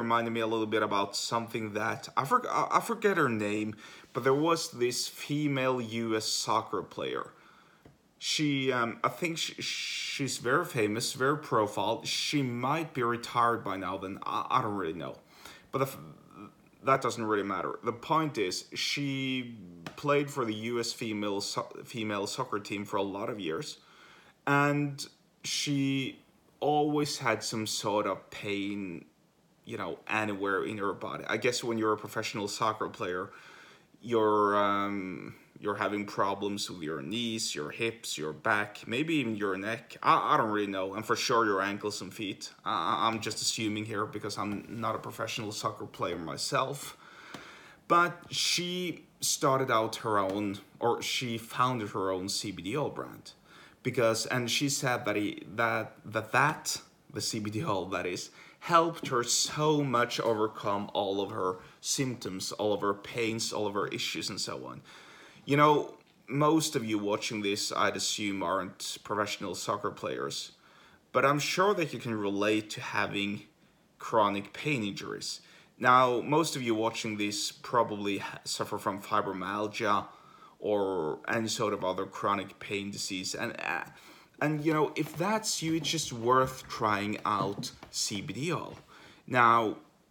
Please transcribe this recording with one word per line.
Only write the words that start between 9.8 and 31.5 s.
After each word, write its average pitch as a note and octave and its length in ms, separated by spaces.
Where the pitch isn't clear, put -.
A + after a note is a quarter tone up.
very D#3+ 160
famous, G#2+ 340
very D3 120
profile. G#2+ 440
She - 360
might C3 560
be A#2+ 60
retired A#2 640
by F#2+ 80
now F#2 260
then, F#2+ 220
I, - 240
I B2+ 140
don't G#2 180
really E2+ 220
know. C2 120
But C3+ 80
the C3+ 120
f-, - 60
that C3+ 120
doesn't A2+ 300
really G2+ 240
matter. E2 160
The A2+ 140
point D#3 240
is, F#2 360
she C3 840
played C#3+ 400
for C3+ 100
the G#2+ 120
U A#2+ 80
S A#2 120
female G#2 500
so-, - 300
female G#2 440
soccer A#2+ 320
team G2+ 160
for G#2 120
a G2 100
lot A#2 120
of A2+ 100
years. E2+ 380
And C#3+ 480
she C3+ 760
always D3 580
had A2 260
some A2 240
sort G#2 400
of F#2+ 100
pain, G2+ 760
you A2+ 120
know, F#2 300
anywhere G2+ 560
in A2 140
her G2 160
body. D#2 340
I G#2+ 100
guess A#2 260